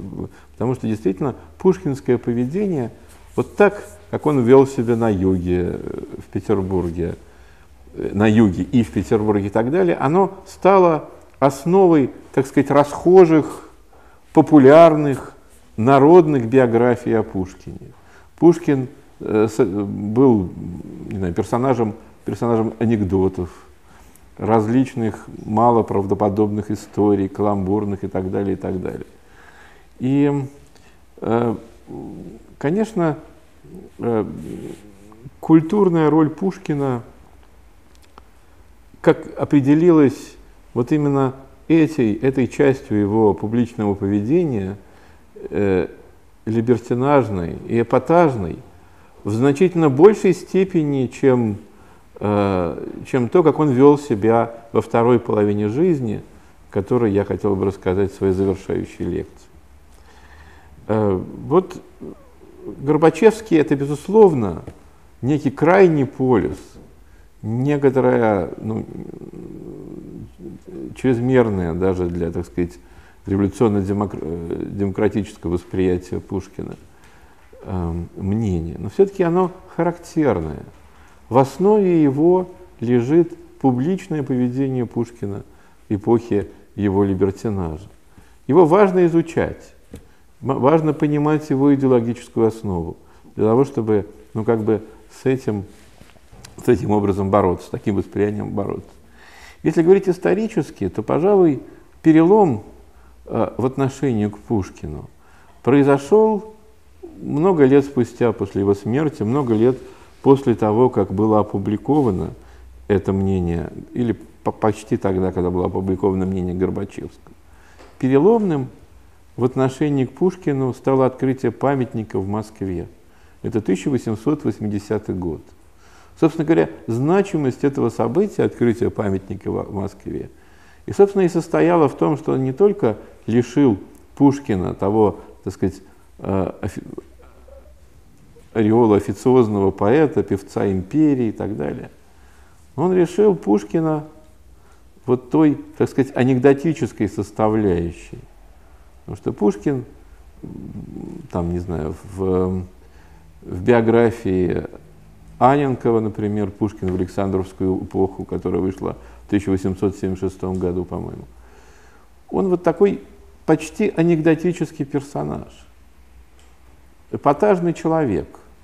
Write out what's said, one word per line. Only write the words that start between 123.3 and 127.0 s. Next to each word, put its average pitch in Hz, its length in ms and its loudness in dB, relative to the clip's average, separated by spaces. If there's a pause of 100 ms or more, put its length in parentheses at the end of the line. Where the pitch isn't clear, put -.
Это - 180 -2
тысяча - 300 -2
восемьсот 131 540 -4
восьмидесятый 104 680 -6
год. 87 260 -8 (800)
Собственно 160 260 0
говоря, 160 260 2 (160)
значимость 147 800 -2